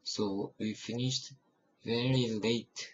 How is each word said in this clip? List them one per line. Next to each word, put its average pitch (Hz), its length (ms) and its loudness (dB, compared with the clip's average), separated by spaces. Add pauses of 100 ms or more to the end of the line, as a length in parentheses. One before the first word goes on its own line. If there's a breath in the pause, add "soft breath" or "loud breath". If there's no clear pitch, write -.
So 101 540 -2
we 107 140 0
finished 127 600 -2 (520)
very 120 440 4 (140)
late - 520 -2